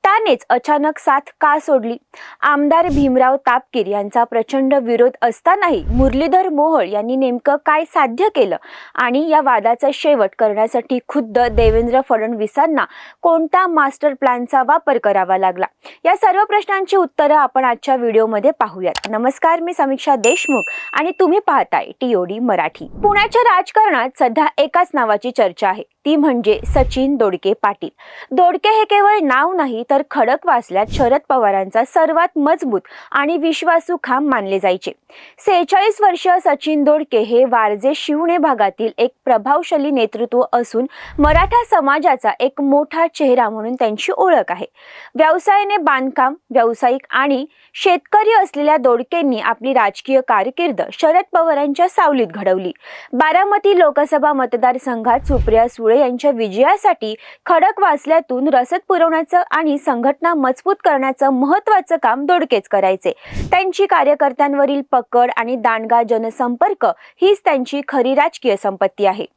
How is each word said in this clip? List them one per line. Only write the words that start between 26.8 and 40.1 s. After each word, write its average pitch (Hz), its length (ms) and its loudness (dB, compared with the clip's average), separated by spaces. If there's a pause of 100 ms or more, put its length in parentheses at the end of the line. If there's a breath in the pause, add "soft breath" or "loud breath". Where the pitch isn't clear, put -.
दोडके 220 360 0
पाटील. - 360 -4 (420 loud breath)
दोडके 359 380 2
हे 440 160 2
केवळ 415 380 2
नाव 285 300 0
नाही, 262 380 -4
तर 277 200 2
खडकवासल्यात 240 800 0
शरद 262 380 0
पवारांचा 202 560 0
सर्वात 320 540 0
मजबूत 277 420 0 (320 loud breath)
आणि 302 240 0
विश्वासू 330 680 0
खांब 269 260 -2
मानले 196 300 -2
जायचे. 185 340 -2 (460 loud breath)
सेहेचाळीस 392 600 0
वर्षीय 370 440 2
सचिन 302 400 0
दोडके 294 340 2
हे 233 260 2
वारजे 226 500 0
शिवणे 330 440 -2
भागातील 220 600 0
एक 247 120 0 (140)
प्रभावशाली 277 680 0
नेतृत्व 240 520 -2 (100)